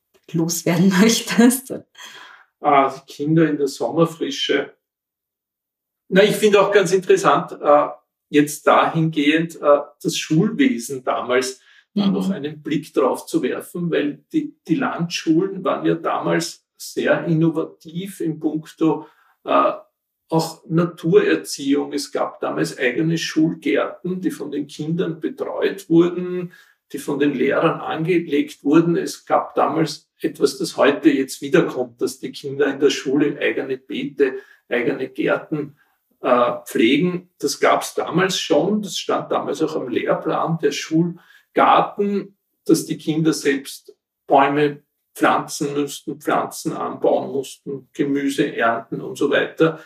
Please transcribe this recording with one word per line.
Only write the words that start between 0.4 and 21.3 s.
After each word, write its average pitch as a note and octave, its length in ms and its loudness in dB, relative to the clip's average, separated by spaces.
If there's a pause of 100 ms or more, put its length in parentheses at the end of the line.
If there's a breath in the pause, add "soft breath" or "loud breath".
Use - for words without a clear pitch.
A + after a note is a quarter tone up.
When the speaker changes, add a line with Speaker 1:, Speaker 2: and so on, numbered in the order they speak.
Speaker 1:
<laughs> F#3 120 4
möchtest? - 720 4 (880 loud breath)
Speaker 2:
Ah, C#3 320 2
die - 180 -18
Kinder D#3 380 2
in C#3+ 80 -2
der C#3+ 100 0
Sommerfrische. D3 1040 -2 (1400)
Na, F#3+ 140 6
ich G#3 120 4
finde G#3 260 6
auch F#3+ 100 2
ganz F#3+ 220 4
interessant, F3+ 680 2
äh, D3 260 4 (420)
jetzt D3 360 0
dahingehend, D#3+ 960 2
äh, C#3+ 180 4 (220)
das - 160 -4
Schulwesen C#3 840 0
damals B2 560 -2 (360 soft breath)
da G3+ 100 2
Speaker 1:
Mhm. - 80 2
Speaker 2:
noch F#3 160 -2
einen D3+ 320 -6
Blick C#3+ 320 -4
drauf - 320 0
zu - 160 -2
werfen, E3+ 500 -4
weil - 400 -2
die, - 240 -4 (120)
die E3+ 80 0
Landschulen E3+ 880 -2
waren D#3 240 -2
ja E3 80 2
damals - 680 -4 (140)
sehr D3 480 -2
innovativ E3 960 -2
in D#3 180 -4
puncto, D#3 680 -2 (360 loud breath)
äh, - 280 2 (600)
auch - 380 -2
Naturerziehung. D#3+ 1200 2